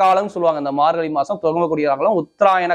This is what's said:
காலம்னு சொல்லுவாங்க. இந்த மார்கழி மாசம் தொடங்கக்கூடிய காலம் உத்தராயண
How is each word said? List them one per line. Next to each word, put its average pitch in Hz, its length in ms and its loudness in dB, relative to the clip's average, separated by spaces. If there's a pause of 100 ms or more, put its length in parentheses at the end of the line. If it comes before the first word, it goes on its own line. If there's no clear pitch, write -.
காலம்னு 190 320 2
சொல்லுவாங்க. 165 300 0
இந்த 139 180 -4
மார்கழி 165 360 0
மாசம் 180 280 -4
தொடங்கக்கூடிய 160 420 0 (140)
காலம் 190 200 0
உத்தராயண 185 540 0